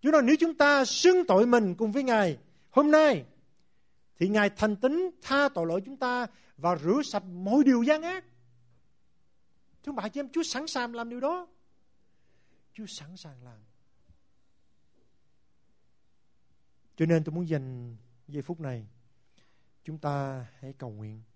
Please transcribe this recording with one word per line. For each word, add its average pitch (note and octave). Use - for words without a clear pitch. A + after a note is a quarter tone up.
Chúa C4+
nói, D4+
nếu B3+
chúng E4
ta C#4+
xưng F4+
tội G3+
mình A3
cùng G#3+
với C4+
Ngài G#3+
hôm D4
nay, D4
thì F3+
Ngài G#3
thành G#3+
tín D4+
tha C#4
tội E3+
lỗi E3+
chúng C4+
ta B3
và E3
rửa F3+
sạch G#3+
mọi F#3+
điều B3
gian D4+
ác. F4+
Thưa C#4+
bà A3
chị C#4
em, C#4
Chúa D#4+
sẵn D4+
sàng A#3+
làm A#3
điều B3
đó. E4+
Chúa A3
sẵn E3
sàng C3+
làm. A#2+
Cho D#3+
nên E3
tôi D3+
muốn E3+
dành B2+
giây D3
phút E3
này, B2
chúng D#3+
ta C#3
hãy C3+
cầu C3+
nguyện. G#2+